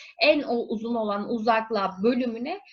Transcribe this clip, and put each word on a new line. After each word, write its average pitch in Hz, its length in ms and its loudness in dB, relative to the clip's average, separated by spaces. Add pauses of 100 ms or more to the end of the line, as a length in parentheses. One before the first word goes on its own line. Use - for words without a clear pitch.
(220)
En 294 200 6
o 240 260 -2
uzun 226 260 -4
olan 208 360 -2
uzaklığa 220 720 0
bölümüne 247 580 0 (120)